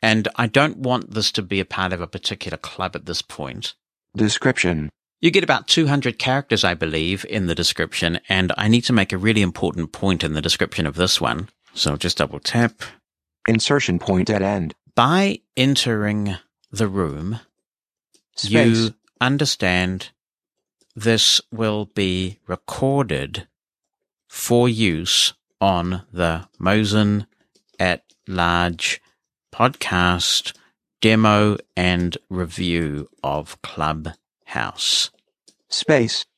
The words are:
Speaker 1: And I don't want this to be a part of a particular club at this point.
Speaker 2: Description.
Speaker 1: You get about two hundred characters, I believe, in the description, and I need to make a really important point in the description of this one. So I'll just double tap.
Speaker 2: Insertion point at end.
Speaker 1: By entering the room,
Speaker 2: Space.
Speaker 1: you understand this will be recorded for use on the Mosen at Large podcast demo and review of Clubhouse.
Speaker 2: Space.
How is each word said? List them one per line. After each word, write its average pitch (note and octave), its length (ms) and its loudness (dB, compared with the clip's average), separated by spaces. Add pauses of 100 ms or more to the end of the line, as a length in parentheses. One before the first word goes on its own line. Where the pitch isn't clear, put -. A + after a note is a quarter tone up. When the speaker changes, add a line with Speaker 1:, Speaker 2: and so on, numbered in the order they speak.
Speaker 1:
And A2 260 2 (100)
I A#2+ 100 0
don't C#3 300 2
want B2+ 360 -4
this G#2+ 200 -2
to - 80 -4
be G2 180 -4
a F#2 60 -2
part F#2 280 -2
of F2 80 -6
a F2 60 -8
particular - 500 -8
club - 380 -8
at - 100 -10
this E2 160 -6
point. - 540 -10 (400)
Speaker 2:
Description. F2+ 760 0 (320)
Speaker 1:
You E3 100 4
get F3 140 4
about C3 240 2
two D#3+ 180 4
hundred C3+ 320 0
characters, B2+ 460 0
I F2 80 4
believe, D#2+ 560 -2
in F#2+ 180 0
the E2 80 0
description, E2+ 720 -2
and F#2 300 2
I G#2 100 2
need A#2 180 6
to B2+ 80 2
make G2+ 200 2
a F#2+ 40 -2
really G#2+ 240 4
important E2+ 520 -2
point F#2 280 0
in D#2 120 -2
the D2+ 80 -2
description E2 440 -2
of D2 100 -4
this F2 260 2
one. C#2+ 260 -2 (260)
So - 180 -2
I'll D2 60 -2
just E2+ 200 -4
double D2 240 -2
tap. - 400 -2 (640)
Speaker 2:
Insertion A2+ 520 2
point F#2 300 0
at G#2+ 120 0
end. F#2+ 320 -2 (220)
Speaker 1:
By F3+ 440 2 (160)
entering G#2+ 800 0 (360)
the G#2+ 180 0
room, F#2 500 -4 (960)
Speaker 2:
Space. A2+ 420 0
Speaker 1:
you A2+ 160 0 (280)
understand F#2+ 880 -2 (840)
this A2+ 460 2 (140)
will G#2+ 320 -2
be F#2 600 -2
recorded G2+ 1000 -2 (800)
for A#2+ 400 2
use G2 640 0 (300)
on F2+ 500 0
the F2 320 -2 (160)
Mosen G#2 680 2 (520)
at F2+ 240 0 (240)
Large F2 720 0 (520)
podcast F2+ 1000 0 (460)
demo G#2+ 580 4 (200)
and F2+ 400 0 (120)
review E2+ 800 -2 (160)
of D2+ 380 -6
Clubhouse. - 1500 -6 (600)
Speaker 2:
Space. - 540 2 (140)